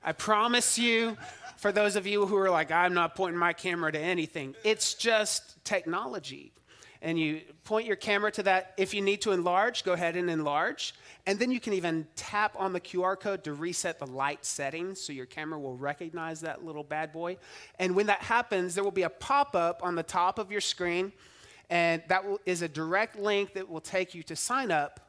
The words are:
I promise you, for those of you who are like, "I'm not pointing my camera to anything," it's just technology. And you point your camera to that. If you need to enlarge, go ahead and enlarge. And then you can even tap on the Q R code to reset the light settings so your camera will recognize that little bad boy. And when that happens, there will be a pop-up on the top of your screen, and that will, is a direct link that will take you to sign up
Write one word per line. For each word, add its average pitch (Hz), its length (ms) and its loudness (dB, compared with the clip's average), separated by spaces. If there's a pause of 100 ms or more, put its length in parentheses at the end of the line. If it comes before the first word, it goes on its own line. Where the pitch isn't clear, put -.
I 160 100 -2
promise 233 640 2
you, 226 380 2 (400)
for 202 140 2
those 208 240 4
of 196 120 0
you 208 180 4
who 202 120 0
are 190 120 4
like, 160 220 2
"I'm 175 220 6
not 170 220 2
pointing 175 240 0
my 175 120 6
camera 170 400 -2
to 151 80 -2
anything," 156 640 -2
it's 220 300 2
just - 720 0
technology. 185 880 -6 (500)
And 165 140 -2
you 156 240 -2 (220)
point 220 240 0
your 202 80 2
camera 208 380 0
to 208 100 -4
that. 185 340 2
If 190 160 0
you 202 80 0
need 202 200 2
to 214 100 2
enlarge, 190 520 2
go 185 100 0
ahead 170 220 0
and 175 140 0
enlarge. 156 640 -2 (320)
And 196 140 0
then 247 120 2
you 240 80 -2
can 214 140 -2
even 165 420 -2
tap 208 420 -2
on 190 160 0
the 180 60 -2
Q 180 240 -4
R 190 120 2
code 196 280 -6
to 151 100 -6
reset 165 460 -4
the 143 80 -8
light 135 360 -4
settings 165 580 -6
so 147 120 -10
your 127 140 -10
camera 156 320 -8
will 127 180 -8
recognize 160 640 -6
that 165 240 -8
little 151 180 -10
bad 156 280 -6
boy. 170 260 -8 (400)
And 180 180 0
when 208 120 4
that 202 140 2
happens, 196 540 2
there 202 80 0
will 202 80 0
be 180 120 0
a 160 60 0
pop-up 185 720 2
on 175 120 0
the 165 80 -2
top 185 360 0
of 202 120 -6
your 208 100 -2
screen, 180 500 -2 (580)
and 170 380 2
that 190 180 2
will, 202 200 -2
is 175 180 0
a 165 40 -4
direct 175 520 -2
link 202 340 0
that 185 160 -8
will 160 120 -10
take 185 340 -2
you 165 80 -12
to 165 120 -10
sign 233 360 -2
up 147 380 0